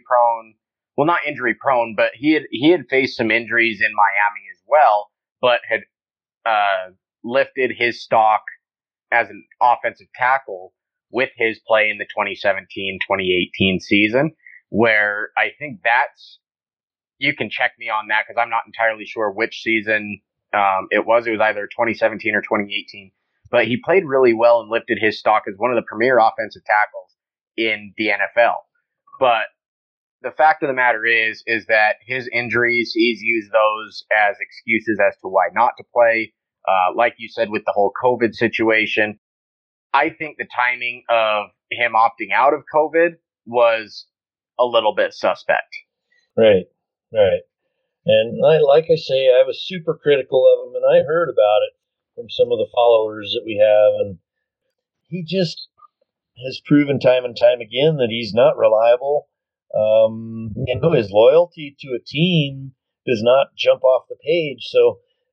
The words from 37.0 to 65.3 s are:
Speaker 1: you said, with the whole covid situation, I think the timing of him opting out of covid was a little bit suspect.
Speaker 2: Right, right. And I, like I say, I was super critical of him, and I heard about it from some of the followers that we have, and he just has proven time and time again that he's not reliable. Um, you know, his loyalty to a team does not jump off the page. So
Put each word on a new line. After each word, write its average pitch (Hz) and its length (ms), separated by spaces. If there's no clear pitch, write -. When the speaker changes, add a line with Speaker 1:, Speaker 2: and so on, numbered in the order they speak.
Speaker 1:
you 113 100
said, 113 220
with 104 160
the - 80
whole 101 180
covid 123 320
situation, 110 840
I 147 180
think 156 260
the 117 180
timing 123 540
of 107 380
him 117 200
opting 110 420
out 131 200
of 143 100
covid 165 440
was 113 640
a 123 80
little 110 300
bit 95 180
suspect. - 600
Speaker 2:
Right, 104 300
right. 101 280
And 110 360
I, 156 140
like 151 260
I 160 100
say, 135 320
I 127 180
was 131 220
super 165 340
critical 131 460
of 123 220
him, 123 60
and 127 100
I 170 200
heard 165 220
about 107 400
it - 80
from 117 140
some 120 240
of 117 40
the - 160
followers 110 640
that 117 100
we 110 120
have, 104 420
and 101 180
he 170 180
just 175 400
has 131 200
proven 139 360
time 127 240
and 117 100
time 120 240
again 131 380
that 123 120
he's 113 240
not 131 220
reliable. 117 720
Um, 110 800
you 127 240
know, 165 140
his 107 180
loyalty 143 720
to 135 180
a - 60
team 139 640
does 117 160
not 131 360
jump - 260
off 127 240
the - 160
page. 147 460
So 120 300